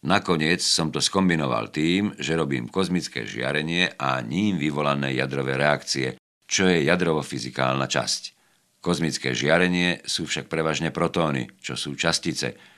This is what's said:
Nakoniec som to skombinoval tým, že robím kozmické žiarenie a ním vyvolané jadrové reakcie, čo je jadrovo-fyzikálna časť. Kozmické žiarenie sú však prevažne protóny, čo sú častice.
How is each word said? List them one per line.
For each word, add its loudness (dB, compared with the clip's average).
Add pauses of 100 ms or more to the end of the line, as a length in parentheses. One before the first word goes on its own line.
Nakoniec 2
som 0
to -2
skombinoval 0
tým, 2
že -2
robím -2
kozmické -2
žiarenie -2
a 0
ním 0
vyvolané 0
jadrové -2
reakcie, 0 (240)
čo 2
je 4
jadrovo-fyzikálna 0
časť. -2 (600)
Kozmické -2
žiarenie 2
sú -4
však -6
prevažne -2
protóny, 0
čo -10
sú -8
častice. -2 (240)